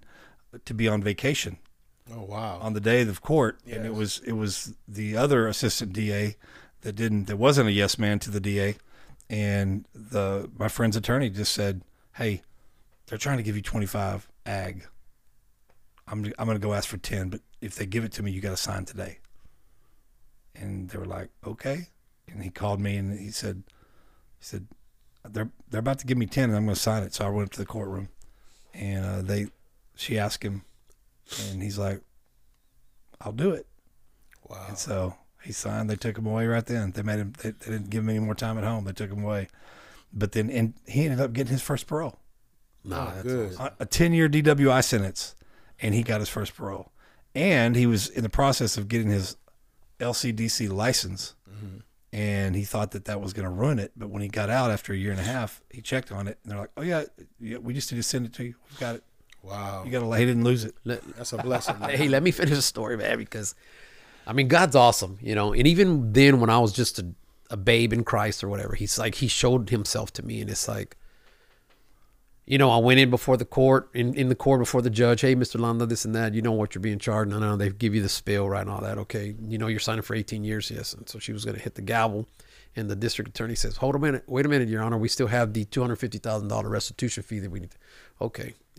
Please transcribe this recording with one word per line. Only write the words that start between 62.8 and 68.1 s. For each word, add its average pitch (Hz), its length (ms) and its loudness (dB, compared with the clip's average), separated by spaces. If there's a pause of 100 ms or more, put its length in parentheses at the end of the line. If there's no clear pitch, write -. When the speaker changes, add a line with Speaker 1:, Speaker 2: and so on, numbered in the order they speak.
Speaker 3:
man, 110 220 -2
because, 107 360 -8 (720)
I 113 60 -8
mean, 131 160 2
God's 170 300 6
awesome, 104 440 6
you 107 140 -2
know? 104 160 2
And 123 160 6
even 165 460 6
then, 135 260 10
when 113 100 6
I 113 100 8
was 110 120 6
just - 280 0
a, 90 80 -6 (440)
a 117 60 -6
babe 113 340 4
in 117 140 2
Christ 104 400 0